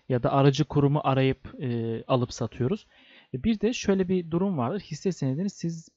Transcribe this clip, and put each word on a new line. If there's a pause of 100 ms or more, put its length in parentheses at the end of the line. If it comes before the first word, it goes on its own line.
Ya
da
aracı
kurumu
arayıp,
e,
alıp
satıyoruz. (460)
E,
bir
de
şöyle
bir
durum
vardır.
Hisse
senedini
siz